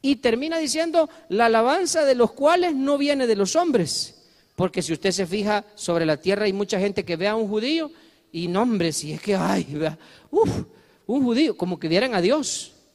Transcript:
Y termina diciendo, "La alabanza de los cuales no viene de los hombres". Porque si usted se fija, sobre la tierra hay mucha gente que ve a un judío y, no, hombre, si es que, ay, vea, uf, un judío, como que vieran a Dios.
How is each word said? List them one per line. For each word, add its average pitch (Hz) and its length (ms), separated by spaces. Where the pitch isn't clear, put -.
Y 269 140
termina 269 420
diciendo, 311 500
"La 226 180
alabanza 285 580
de 262 120
los 240 160
cuales 339 420
no 277 240
viene 285 300
de 220 80
los 196 180
hombres". 277 680
Porque 180 260
si 160 100
usted 185 200
se 185 140
fija, 208 380
sobre 170 300
la 156 100
tierra 202 300
hay 196 60
mucha 196 280
gente 196 240
que 170 100
ve 180 140
a 214 80
un 226 100
judío 285 460
y, 165 160
no, 185 140
hombre, 190 300
si 147 200
es 156 80
que, 202 160
ay, 185 340
vea, 156 260
uf, 415 200
un 262 160
judío, 240 340
como 180 220
que 165 80
vieran 214 280
a 185 60
Dios. 240 520